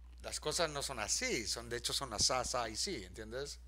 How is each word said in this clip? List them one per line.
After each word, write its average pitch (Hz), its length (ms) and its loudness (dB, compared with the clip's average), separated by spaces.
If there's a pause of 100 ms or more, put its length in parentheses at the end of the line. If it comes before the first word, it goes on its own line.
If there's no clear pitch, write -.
(240)
las 113 160 -4
cosas 151 300 2
no 143 120 -2
son 127 180 -2
así, 120 480 2
son, 120 220 -2
de 120 80 0
hecho 123 160 0
son 127 200 0
asá, 127 280 6
asá 123 280 0
y 110 60 -6
sí", 139 280 0
¿entiendes? 110 640 -6